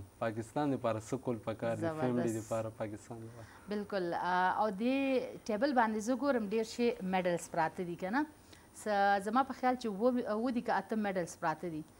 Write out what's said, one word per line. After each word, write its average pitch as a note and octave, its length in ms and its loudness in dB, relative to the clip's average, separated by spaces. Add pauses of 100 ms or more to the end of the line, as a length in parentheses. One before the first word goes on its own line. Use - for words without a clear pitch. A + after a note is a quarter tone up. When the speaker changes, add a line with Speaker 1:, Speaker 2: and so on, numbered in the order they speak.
(200)
Speaker 1:
پاکستان A#2+ 560 -2
دپاره A2+ 240 0
څه A2+ 160 -4 (140)
کول A#2 80 -2 (100)
پکار A2+ 280 -2
دي، A2 120 -2 (140)
فیملي B2 260 2
Speaker 2:
زبردست. A2 200 -2
Speaker 1:
دپاره، A2+ 220 -2 (120)
پاکستان A2 420 -8
دپاره. A2+ 240 -16 (240)
Speaker 2:
بالکل. G3 420 -2
آه، F3+ 380 2 (100)
او A3 80 4
دې A#3 280 0 (500)
ټیبل A#3 320 2
باندې A3 180 4 (120)
زه C4 60 2 (100)
ګورم B3 280 2
ډېر A3 200 2
شي A#3+ 140 2 (280)
میډلز F3+ 400 0
پراته D#3+ 340 0
دي، F3 60 -6
که F#3 140 -4
نه؟ C#4+ 160 2 (580)
څه G3+ 460 4
زما B3+ 200 4
په B3 40 -8
خیال B3+ 220 2
چې A#3+ 120 -4
اووه، A#3 480 2
اووه A#3+ 160 0
دي A#3 100 0
که G#3 160 2
اته G3 180 -2 (120)
میډلز F#3 320 -2
پراته E3 300 -2
دي. D#3 140 -6 (160)